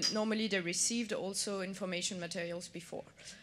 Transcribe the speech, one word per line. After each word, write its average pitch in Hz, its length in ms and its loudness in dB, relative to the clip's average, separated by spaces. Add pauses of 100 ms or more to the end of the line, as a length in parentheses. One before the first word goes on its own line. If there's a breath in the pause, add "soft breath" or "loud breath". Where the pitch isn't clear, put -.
(140)
normally 220 340 4
they 190 120 4
received 214 520 2
also 196 480 0
information 185 580 -2
materials 170 500 -4
before. - 360 -8 (380 loud breath)